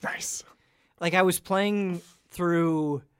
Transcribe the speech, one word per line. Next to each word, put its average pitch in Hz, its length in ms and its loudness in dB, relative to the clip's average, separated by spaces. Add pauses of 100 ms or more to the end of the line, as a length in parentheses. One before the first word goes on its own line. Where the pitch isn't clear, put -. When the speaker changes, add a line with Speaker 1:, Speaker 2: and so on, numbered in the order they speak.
Speaker 1:
Nice. - 420 -8 (580)
Speaker 2:
Like, 170 120 0
I 185 100 6
was 180 160 2
playing 196 640 -2 (300)
through 160 720 0 (160)